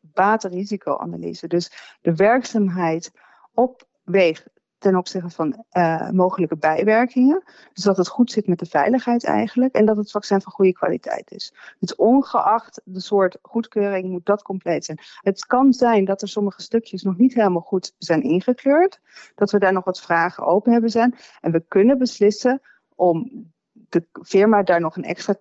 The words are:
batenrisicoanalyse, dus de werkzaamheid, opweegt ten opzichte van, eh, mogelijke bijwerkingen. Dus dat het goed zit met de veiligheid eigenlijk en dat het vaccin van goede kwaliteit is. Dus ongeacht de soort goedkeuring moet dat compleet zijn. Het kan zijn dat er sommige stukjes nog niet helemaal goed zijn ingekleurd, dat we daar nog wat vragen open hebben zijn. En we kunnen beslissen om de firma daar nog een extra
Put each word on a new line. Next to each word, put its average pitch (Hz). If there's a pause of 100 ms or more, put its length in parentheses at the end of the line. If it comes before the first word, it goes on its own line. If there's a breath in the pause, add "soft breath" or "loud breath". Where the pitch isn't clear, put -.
batenrisicoanalyse, 180
dus -
de 170
werkzaamheid, 190 (420 soft breath)
opweegt 180 (360)
ten 190
opzichte 180
van, 165
eh, 165
mogelijke 180
bijwerkingen. 226 (300 soft breath)
Dus 180
dat 196
het 180
goed -
zit -
met 175
de 175
veiligheid 233
eigenlijk 240
en 214
dat 214
het 208
vaccin 202
van -
goede 190
kwaliteit -
is. - (240 loud breath)
Dus -
ongeacht -
de 185
soort 190
goedkeuring 202
moet 180
dat 202
compleet 185
zijn. 156 (220 loud breath)
Het -
kan 262
zijn 233
dat 196
er 202
sommige 202
stukjes 226
nog 190
niet 254
helemaal 185
goed -
zijn 165
ingekleurd, 262 (340 loud breath)
dat 208
we 208
daar 190
nog 185
wat 185
vragen 170
open 208
hebben 233
zijn. 233 (260 loud breath)
En 170
we 165
kunnen 240
beslissen 247 (340 soft breath)
om - (220)
de - (160)
firma 202
daar 175
nog 160
een 170
extra -